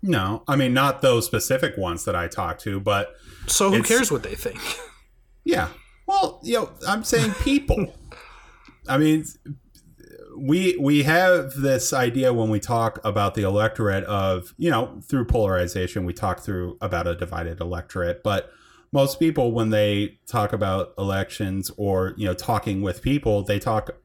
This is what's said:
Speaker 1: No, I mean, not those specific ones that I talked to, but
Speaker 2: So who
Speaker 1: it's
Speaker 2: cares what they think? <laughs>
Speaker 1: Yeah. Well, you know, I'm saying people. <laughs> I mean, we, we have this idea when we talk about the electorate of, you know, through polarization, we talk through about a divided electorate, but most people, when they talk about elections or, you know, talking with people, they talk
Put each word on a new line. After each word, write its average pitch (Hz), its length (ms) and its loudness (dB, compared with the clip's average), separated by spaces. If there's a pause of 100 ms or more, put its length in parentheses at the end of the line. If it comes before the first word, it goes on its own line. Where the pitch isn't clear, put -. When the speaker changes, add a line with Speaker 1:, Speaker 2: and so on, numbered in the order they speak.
Speaker 1:
No, 156 460 0
I 139 80 2
mean, 131 180 2
not 135 280 2
those 123 240 6
specific - 500 0
ones 87 280 -4
that 92 120 -2
I 87 120 -2
talked 87 340 -6
to, 98 180 -4
but 101 340 0 (320)
Speaker 2:
So 196 240 2
who 196 80 4
Speaker 1:
it's 208 100 0
Speaker 2:
cares 233 220 4
what 127 140 -2
they 110 100 -8
think? - 300 -8
<laughs> - 60 -8 (760)
Speaker 1:
Yeah. - 240 0 (380)
Well, 392 360 0
you 233 120 -2
know, - 160 -2 (160)
I'm 214 180 -2
saying 226 300 2
people. 269 600 2 (460)
<laughs> - 480 -20
I 135 100 2
mean, 156 260 4 (1120)
we, 170 420 2
we 143 260 4
have 165 500 4
this 135 400 2
idea 127 400 2
when 110 160 2
we 104 100 2
talk 113 440 -2
about 101 300 0
the 110 80 -2
electorate 101 640 2
of, 95 540 -2
you 165 120 2
know, 120 340 -2
through 127 220 0
polarization, 92 800 0
we 90 80 -4
talk 92 280 -4
through 90 420 -6
about 90 240 -2
a 85 80 -2
divided 85 460 -8
electorate, 87 640 -6
but 98 280 -2 (420)
most 139 260 2
people, 151 340 2
when 110 180 0
they 104 560 0
talk 107 260 -2
about 95 460 -2
elections 98 800 -4
or, 95 380 0
you 104 100 -2
know, 90 80 0
talking 104 480 -4
with - 200 -4
people, 117 400 0
they 101 160 -2
talk 107 320 -2 (140)